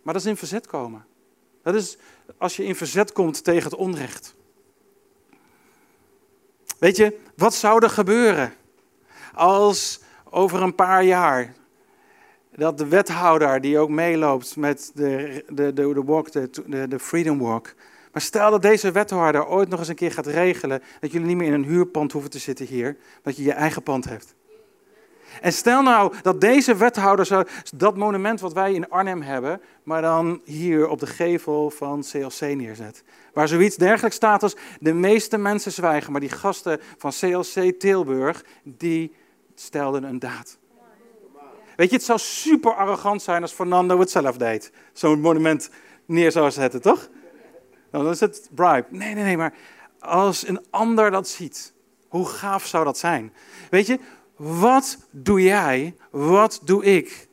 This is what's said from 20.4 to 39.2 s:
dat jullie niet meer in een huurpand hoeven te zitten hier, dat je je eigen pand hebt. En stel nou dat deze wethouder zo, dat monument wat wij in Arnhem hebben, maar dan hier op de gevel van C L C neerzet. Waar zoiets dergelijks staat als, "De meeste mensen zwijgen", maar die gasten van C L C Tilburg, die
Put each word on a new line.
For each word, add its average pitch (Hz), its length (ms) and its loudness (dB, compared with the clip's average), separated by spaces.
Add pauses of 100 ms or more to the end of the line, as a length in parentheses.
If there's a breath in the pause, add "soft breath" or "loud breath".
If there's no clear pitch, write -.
dat 147 120 -8
jullie 165 140 -4
niet 180 100 0
meer 175 100 -2
in 147 60 0
een 143 120 0
huurpand 156 480 0
hoeven 147 180 -8
te 143 80 -14
zitten 131 280 -10
hier, 131 300 -6 (260 soft breath)
dat 135 140 -8
je 147 60 -10
je 139 100 2
eigen 156 300 -2
pand 131 220 -4
hebt. - 300 -16 (1040 loud breath)
En 175 120 0
stel 247 300 2
nou 233 400 4
dat 185 180 2
deze 240 360 6
wethouder 196 500 4
zo, 190 160 2 (340 loud breath)
dat 185 200 2
monument 202 440 -2
wat 185 120 -8
wij 190 200 0
in 175 180 -4
Arnhem 185 320 -2
hebben, 139 380 -6 (220 soft breath)
maar 160 200 -4
dan 165 420 -2
hier 156 440 0
op 151 100 -4
de 143 80 -8
gevel 156 640 -4
van 143 420 -8
C - 0 -
L 139 140 -6 (120)
C - 20 -12
neerzet. 113 600 -10 (300 soft breath)
Waar 151 160 0
zoiets 175 280 2
dergelijks 208 400 2
staat 208 260 4
als, 202 140 -2 (240 loud breath)
"De 156 120 0
meeste 208 440 2
mensen 202 360 -4
zwijgen", 156 400 0
maar 143 80 -4
die 139 100 -8
gasten 170 500 -4 (160 loud breath)
van 175 140 -8
C - 120 -8
L 180 180 0
C 180 400 -2
Tilburg, 160 640 0 (180 soft breath)
die 160 520 -6 (400 soft breath)